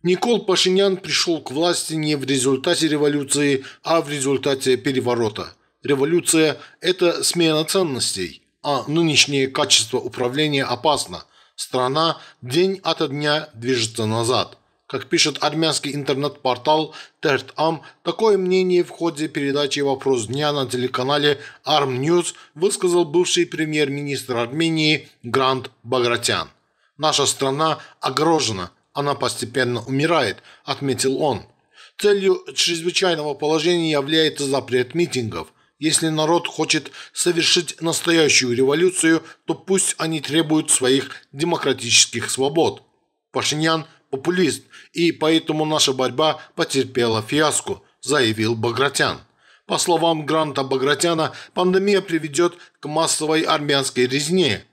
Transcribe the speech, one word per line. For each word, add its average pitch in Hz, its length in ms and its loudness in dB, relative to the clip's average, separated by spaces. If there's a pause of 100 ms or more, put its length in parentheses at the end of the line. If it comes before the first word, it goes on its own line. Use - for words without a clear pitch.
Никол 190 400 2
Пашинян 185 520 2
пришёл 156 440 -2
к - 80 -14
власти 160 460 -2
не 151 200 0
в 131 100 -6
результате 139 640 0
революции, 143 760 0 (160)
а 165 200 2
в 143 100 -8
результате 135 640 0
переворота. 117 800 -2 (260)
Революция — 151 800 2 (200)
это 175 440 0
смена 160 420 2
ценностей, 123 800 -2 (180)
а 139 260 -2
нынешнее 143 600 2
качество 139 500 0
управления 131 640 -2
опасно. 120 640 -2 (300)
Страна 143 640 -2 (220)
день 180 400 0
ото 160 240 -2
дня 147 480 -2
движется 113 500 -2
назад. 113 540 -2 (260)
Как - 220 -8
пишет 151 340 0
армянский 151 540 -2
интернет-портал 143 1000 -2 (260)
Терт 139 360 -2
Ам, 160 260 0 (220)
такое 202 340 2
мнение 185 460 2
в - 80 -6
ходе 156 360 -4
передачи 143 520 -2
«Вопрос 135 480 0
дня» 147 260 0
на 135 140 -2
телеканале 135 720 0 (240)
Арм 135 360 0
Ньюс 170 360 0 (180)
высказал 175 520 0
бывший 175 420 0
премьер-министр 143 920 -2
Армении 156 720 0 (140)
Грант 131 480 0 (100)
Багратян. 117 720 -2 (440)
«Наша 143 300 0
страна 143 540 0 (220)
огорожена, 135 680 0 (240)
она 143 200 -2
постепенно 120 680 -2
умирает», 135 560 0 (260)
отметил 135 580 -2
он. 123 200 -2 (560)
Целью 190 480 2 (100)
чрезвычайного 165 800 0
положения 160 580 0
является 147 540 0
запрет 123 500 0
митингов. 120 560 -4 (280)
Если 156 280 0
народ 156 400 2
хочет 151 440 -4 (200)
совершить 170 720 0
настоящую 156 720 2
революцию, 160 680 2 (240)
то - 80 -4
пусть - 440 -2
они 160 240 -4
требуют 156 500 0
своих 131 380 2 (240)
демократических 139 960 0
свобод. 139 540 0 (500)
«Пашинян – 151 520 0 (260)
популист, 143 520 0 (300)
и 170 180 2
поэтому 160 540 0
наша 151 260 2
борьба 131 480 0 (160)
потерпела 117 680 0
фиаско», 139 600 -2 (180)
заявил 113 560 0
Багратян. 120 640 -2 (460)
По - 120 -2
словам 165 480 2
Гранта 147 380 0
Багратяна, 143 680 0 (200)
пандемия 190 460 2
приведёт 165 580 -2 (220)
к - 80 -12
массовой 156 540 0
армянской 143 640 0
резне. 147 680 0